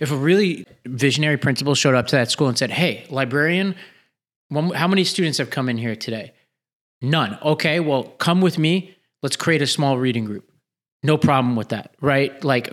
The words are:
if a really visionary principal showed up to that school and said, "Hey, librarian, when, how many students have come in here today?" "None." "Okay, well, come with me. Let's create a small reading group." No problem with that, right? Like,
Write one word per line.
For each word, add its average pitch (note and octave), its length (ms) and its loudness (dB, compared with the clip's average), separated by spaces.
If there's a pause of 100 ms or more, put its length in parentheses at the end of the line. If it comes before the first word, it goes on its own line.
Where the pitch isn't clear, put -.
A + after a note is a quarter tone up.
if C#3 100 -4
a D3 60 -2
really E3+ 500 0 (200)
visionary C#3 500 0
principal C3+ 380 0
showed C3 200 2
up B2 120 2
to D3 100 2
that A#2+ 140 2
school C#3+ 180 0
and A#2+ 80 0
said, - 140 -2
"Hey, C3 400 -2
librarian, D3+ 640 0 (720)
when, D3+ 220 -2
how E3 180 0
many F#3+ 160 4
students E3 320 -2
have C3 140 -4
come B2+ 180 -4
in A#2+ 80 -2
here A2+ 180 -4
today?" A2 380 -10 (680)
"None." B2 400 -2
"Okay, D#3 380 0
well, C#3+ 240 0
come - 360 0
with F3 160 2
me. E3+ 400 0 (260)
Let's C#3 140 -4
create D#3+ 240 0
a C#3+ 60 0
small C#3 320 0
reading B2 260 -2
group." G#2 240 -10 (560)
No D3 140 4
problem C3 380 2
with G#2+ 140 -4
that, - 300 -8
right? C#3 440 0
Like, B2+ 280 0